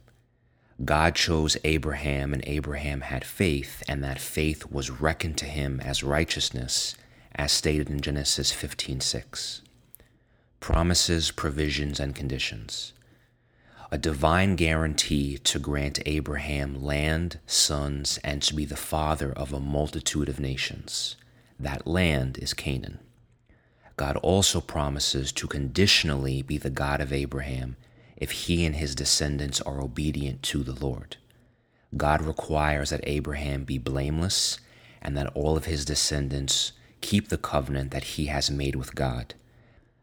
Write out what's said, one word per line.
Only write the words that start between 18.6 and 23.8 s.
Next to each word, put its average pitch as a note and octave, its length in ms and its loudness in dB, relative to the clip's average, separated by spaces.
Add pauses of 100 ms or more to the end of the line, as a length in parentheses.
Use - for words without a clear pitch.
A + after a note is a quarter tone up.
the D2 100 -6
father D2+ 580 0
of C#2 200 -6
a C#2 80 -4
multitude D2 680 0
of C2+ 120 -4
nations. - 760 -4 (440)
That C2+ 260 -4
land D2+ 520 2
is - 140 -4
Canaan. A1 460 -4 (960)